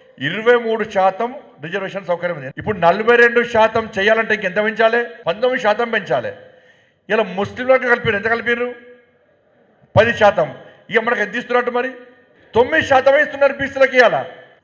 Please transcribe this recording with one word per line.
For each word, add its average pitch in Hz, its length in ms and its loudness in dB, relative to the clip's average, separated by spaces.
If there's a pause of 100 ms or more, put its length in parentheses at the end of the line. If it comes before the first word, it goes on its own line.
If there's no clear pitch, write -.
(180)
ఇరవై 208 360 2
మూడు 220 360 0
శాతం 196 440 0 (300)
రిజర్వేషన్ 185 400 -8
సౌకర్యం 175 320 -4
ఉంది. 135 220 -12
ఇప్పుడు 202 200 -6
నలభై 208 380 4
రెండు 240 260 4
శాతం 220 460 0 (100)
చేయాలంటే 214 360 2
ఇంకెంత 190 300 -4
పెంచాలి? 226 360 0 (260)
పంతొమ్మిది 247 360 -2
శాతం 214 280 0
పెంచాలి. 156 420 -4 (760)
ఇలా 220 140 2
ముస్లింలకు 247 680 -2
కలిపారు. 233 240 0
ఎంత 208 120 -4
కలిపారు? 233 400 -2 (1300)
పది 220 220 4
శాతం. 196 300 4 (420)
ఇక 214 80 0
మనకు 220 220 -2
ఎంత 202 160 -6
ఇస్తున్నట్టు 247 340 -2
మరి? 247 220 -4 (640)
తొమ్మిది 294 320 2
శాతమే 269 360 4
ఇస్తున్నారు 277 300 0
బీసీలకు 262 440 0
ఇవాళ. 175 280 2 (400)